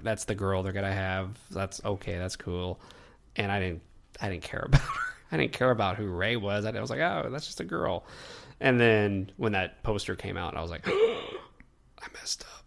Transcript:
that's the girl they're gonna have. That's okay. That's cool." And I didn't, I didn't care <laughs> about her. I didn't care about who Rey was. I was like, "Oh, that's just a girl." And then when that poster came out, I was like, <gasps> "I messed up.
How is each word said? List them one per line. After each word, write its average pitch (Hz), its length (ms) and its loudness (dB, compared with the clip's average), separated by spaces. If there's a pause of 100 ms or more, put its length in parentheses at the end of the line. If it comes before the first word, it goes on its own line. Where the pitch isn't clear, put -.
that's 110 220 -2
the - 100 -2
girl 98 280 2
they're 95 100 -2
gonna 98 180 0
have. 95 460 -2 (140)
That's - 340 -4
okay. 95 320 -2
That's 90 180 -4
cool." 90 440 -4 (560)
And 101 160 0
I 101 80 2
didn't, 90 220 -2 (400)
I 104 80 -2
didn't 90 140 -6
care - 180 -6
<laughs> - 40 -4
about 139 160 8
her. - 200 -4 (300)
I 170 60 0
didn't 135 160 2
care 127 160 4
about 104 280 2
who 107 100 -4
Rey 95 280 0
was. 104 300 0
I 110 140 -2
was 117 100 -4
like, 127 120 -2
"Oh, 170 300 0
that's 151 140 -8
just - 140 -10
a - 60 -4
girl." 170 400 -2 (540)
And 127 200 6
then 104 580 6
when 113 140 2
that 92 320 -2
poster 104 320 0
came 95 200 -6
out, 87 220 -4
I - 40 -2
was 85 100 -4
like, 85 120 -8
<gasps> - 40 -2
"I - 1300 -2
messed - 300 -6
up. - 220 -20